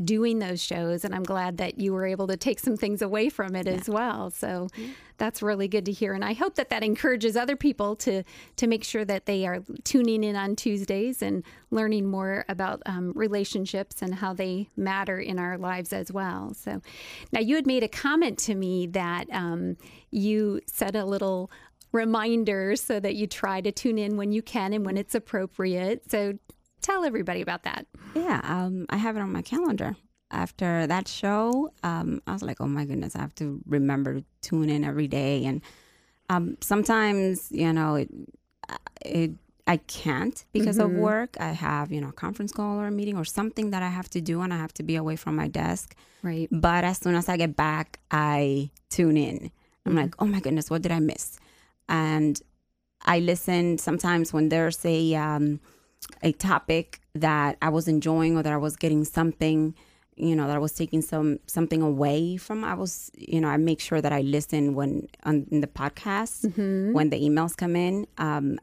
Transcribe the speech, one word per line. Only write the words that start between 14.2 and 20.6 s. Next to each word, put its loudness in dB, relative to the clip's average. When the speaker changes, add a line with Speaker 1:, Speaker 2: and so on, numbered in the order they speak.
Speaker 1:
they -4
matter -2
in -4
our -4
lives -6
as -6
well. -6
So -8
now 0
you 2
had 0
made 2
a 2
comment 2
to -2
me 0
that, -2
um, -2
you 2